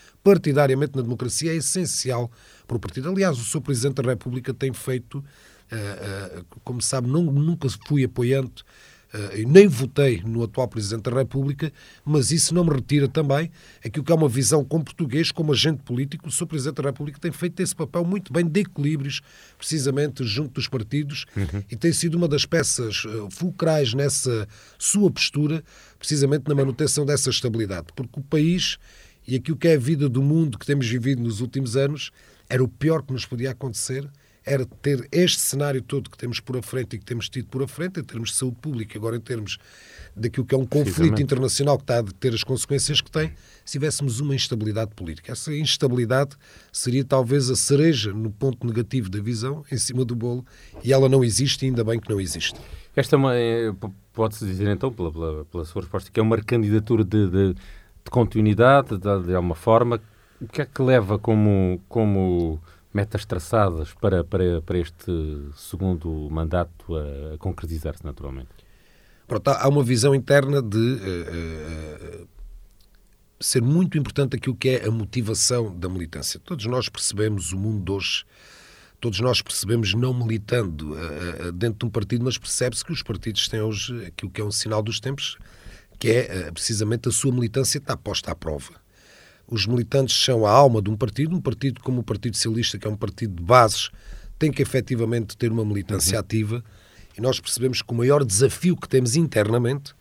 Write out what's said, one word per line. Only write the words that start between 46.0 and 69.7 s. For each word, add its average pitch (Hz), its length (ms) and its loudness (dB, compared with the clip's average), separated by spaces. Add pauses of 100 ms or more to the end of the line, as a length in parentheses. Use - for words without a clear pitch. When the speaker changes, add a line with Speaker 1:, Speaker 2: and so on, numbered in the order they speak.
Speaker 1:
seria 127 320 0
talvez 135 460 2
a 127 60 0
cereja 139 560 4
no 110 180 -2
ponto 123 360 -2
negativo 117 420 -2
da 101 120 -6
visão, 123 500 -4
em 127 80 -4
cima 123 260 -2
do 120 120 -4
bolo, 120 280 -4 (400)
e 120 80 4
ela 135 160 6
não 131 160 6
existe, 123 400 0
e 135 40 2
ainda 117 160 2
bem 113 160 0
que - 100 -10
não 101 100 0
existe. 87 380 -6 (360)
Speaker 2:
Esta 143 220 2
é - 20 8
uma, 135 160 4
é, 117 380 0
p-, 98 180 -8 (220)
pode-se 110 320 -2
dizer 98 240 0
então, 123 240 0
pela, 90 200 -4
pela, 78 340 -6
pela 85 180 -6
sua 82 180 -8
resposta, - 280 -8
que - 100 0
é - 20 6
uma 110 200 4
candidatura 107 640 2
de, 101 260 4
de, 95 240 4
de - 560 -20
continuidade, 113 880 4
de, 95 280 0
de 90 80 2
alguma 87 200 2
forma. 117 440 4 (420)
O - 80 -12
que - 120 -6
é 143 60 -2
que - 160 -4
leva 110 360 4
como, 101 680 4
como 92 720 2 (320)
metas 104 320 -2
traçadas 90 680 0
para, 92 280 2
para, 87 380 0
para 87 180 -4
este - 320 -6 (460)
segundo 82 760 -4
mandato 82 640 -2
a, 73 380 -8
a 78 40 -12
concretizar-se 80 640 -6
naturalmente? 67 440 -10 (800)
Speaker 1:
Pronto, 107 220 -2
há, 139 140 2
há 135 60 4
uma 143 160 4